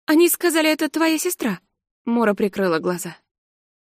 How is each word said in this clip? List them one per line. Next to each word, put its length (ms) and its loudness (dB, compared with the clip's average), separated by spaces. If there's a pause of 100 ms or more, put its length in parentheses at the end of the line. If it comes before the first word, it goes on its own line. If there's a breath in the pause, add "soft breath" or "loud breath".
«Они 240 4
сказали, 400 0
это 200 -2
твоя 280 0
сестра». 420 -4 (460)
Мора 280 0
прикрыла 460 -2
глаза. 380 -6 (640)